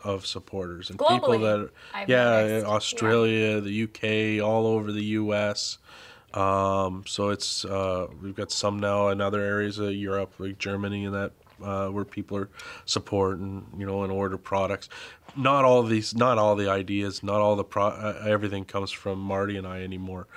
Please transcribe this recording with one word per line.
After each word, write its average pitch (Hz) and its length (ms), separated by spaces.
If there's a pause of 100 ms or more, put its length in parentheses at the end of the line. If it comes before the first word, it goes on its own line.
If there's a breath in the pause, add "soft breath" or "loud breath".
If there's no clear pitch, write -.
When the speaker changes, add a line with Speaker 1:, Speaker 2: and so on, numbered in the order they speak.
Speaker 1:
of 98 220
supporters 90 640
and 95 80
Speaker 2:
Globally, 311 160
Speaker 1:
people 262 240
that, 107 320 (240 loud breath)
Speaker 2:
I've 202 160
Speaker 1:
yeah, 120 320
Speaker 2:
noticed. 107 240
Speaker 1:
Australia, 110 880
Speaker 2:
Yeah. 107 60
Speaker 1:
the 101 120
U 110 160
K, 110 520
all 113 260
over 107 260
the 104 120
U 107 280
S. 104 460 (560 loud breath)
Um, 98 720
so 101 240
it's, - 340
uh, 95 440 (140)
we've 98 140
got 104 160
some 104 260
now 101 300
in 101 140
other 101 180
areas 104 380
of 101 160
Europe, 98 440
like 98 200
Germany, 101 480
and 98 80
that, 98 180 (320)
uh, 98 240
where 98 160
people 101 320
are 98 140 (340 loud breath)
supporting, 98 800 (140)
you 101 80
know, 98 160
and 95 100
order 95 240
products. 95 540 (480 loud breath)
Not 135 280
all 127 160
these, 110 320
not 120 240
all 107 180
the 101 140
ideas, 98 520
not 101 200
all 104 140
the 101 80
pro-, 101 240
uh, 104 380
everything 101 380
comes 98 260
from 98 280
Marty 98 400
and 95 80
I 92 160
anymore. 92 440 (100)